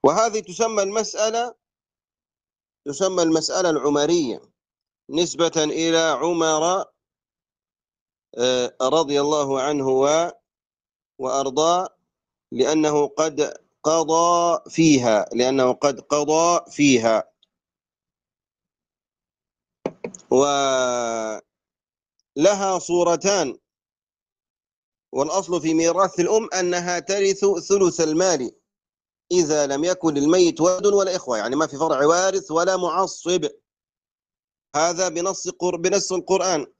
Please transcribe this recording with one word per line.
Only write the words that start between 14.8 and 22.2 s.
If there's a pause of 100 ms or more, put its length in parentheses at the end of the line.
لأنه
قد
قضى
فيها. (3000)
ولها (1400)